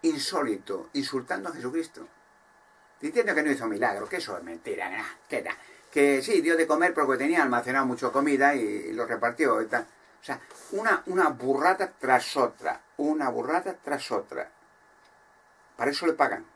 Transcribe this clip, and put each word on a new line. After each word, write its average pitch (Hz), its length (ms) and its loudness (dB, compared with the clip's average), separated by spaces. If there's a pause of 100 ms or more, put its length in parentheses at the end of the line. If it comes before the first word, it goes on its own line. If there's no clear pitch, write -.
insólito, 135 920 -2
insultando 139 560 -4
a 160 40 -10
Jesucristo. 143 540 -8 (920)
Diciendo 170 340 0
que 151 100 2
no 151 80 0
hizo 120 160 -2
milagro, 104 400 -2
que - 100 -6
eso 98 200 -8
es 85 60 -12
mentira, 87 460 -8
que 98 80 -8
nada, 110 120 -8 (180)
que 123 140 -4
nada. - 160 -8 (340)
Que 143 300 4
sí, 196 200 4
dio 165 160 4
de 160 100 4
comer 165 260 2
porque 135 240 2
tenía 151 240 2
almacenado 127 440 2
mucha 123 240 -2
comida 139 460 4
y, 135 40 -2
y 104 340 -4
lo 117 120 -2
repartió 117 560 0
y 113 60 -4
tal. 117 200 -4 (340)
O - 40 -20
sea, 135 140 -8 (320)
una, 214 340 0
una 180 240 2
burrada 139 720 2
tras 127 360 2
otra, - 460 0 (160)
una 147 320 0
burrada 151 540 -2
tras 143 280 -4
otra. - 380 -4 (1300)
Para 143 140 0
eso 143 160 -6
le 160 60 4
pagan. - 320 0 (100)